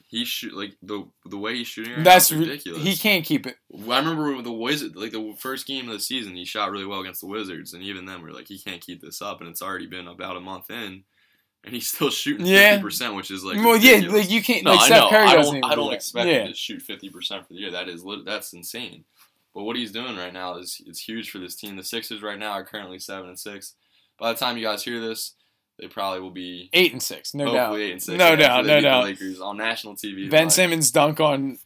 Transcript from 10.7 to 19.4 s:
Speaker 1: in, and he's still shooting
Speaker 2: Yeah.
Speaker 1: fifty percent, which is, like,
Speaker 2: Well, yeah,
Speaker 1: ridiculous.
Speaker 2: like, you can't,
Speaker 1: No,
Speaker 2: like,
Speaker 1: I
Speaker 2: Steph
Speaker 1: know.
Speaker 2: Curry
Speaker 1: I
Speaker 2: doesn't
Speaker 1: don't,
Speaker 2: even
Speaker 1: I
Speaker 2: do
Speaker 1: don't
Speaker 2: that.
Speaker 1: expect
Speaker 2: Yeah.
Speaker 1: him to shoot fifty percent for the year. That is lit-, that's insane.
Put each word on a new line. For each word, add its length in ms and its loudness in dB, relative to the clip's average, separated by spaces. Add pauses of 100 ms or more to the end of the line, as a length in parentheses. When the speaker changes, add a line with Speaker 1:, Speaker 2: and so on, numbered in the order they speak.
Speaker 1:
in, 320 -14 (640)
and 100 -12
he's 140 -6
still 200 -2
shooting 380 -4
Speaker 2:
Yeah. 260 8
Speaker 1:
fifty 120 2
percent, 320 -6
which 140 -8
is, 140 -10
like, 140 -4
Speaker 2:
Well, 180 6
yeah, 200 10
Speaker 1:
ridiculous. 260 4
Speaker 2:
like, 80 -2
you 120 2
can't, 220 0
Speaker 1:
No, 60 6
Speaker 2:
like, 100 8
Speaker 1:
I 60 8
Speaker 2:
Steph 160 10
Speaker 1:
know. 80 6
Speaker 2:
Curry 180 8
Speaker 1:
I 60 10
Speaker 2:
doesn't 100 8
Speaker 1:
don't, 140 0
Speaker 2:
even 60 -2
Speaker 1:
I 100 0
Speaker 2:
do 80 2
Speaker 1:
don't 80 -2
Speaker 2:
that. 60 -4
Speaker 1:
expect 320 -4
Speaker 2:
Yeah. 140 4
Speaker 1:
him 60 -6
to 60 -10
shoot 280 -10
fifty 280 -14
percent 360 -12
for 60 -20
the 80 -18
year. 120 -8
That 180 -8
is 140 -14
lit-, 200 -12
that's 300 -10
insane. 500 -14 (500)